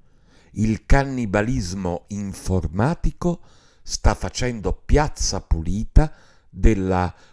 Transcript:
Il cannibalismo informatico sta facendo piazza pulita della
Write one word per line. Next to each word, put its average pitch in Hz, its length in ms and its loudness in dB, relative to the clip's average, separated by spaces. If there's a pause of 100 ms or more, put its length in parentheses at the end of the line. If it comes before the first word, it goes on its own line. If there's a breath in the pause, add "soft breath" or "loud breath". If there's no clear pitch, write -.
(540 soft breath)
Il 110 320 0
cannibalismo 107 1200 0
informatico 101 1300 -2 (400 soft breath)
sta - 320 0
facendo 101 600 -4
piazza - 680 0
pulita 101 720 2 (340 soft breath)
della 95 640 2 (220 soft breath)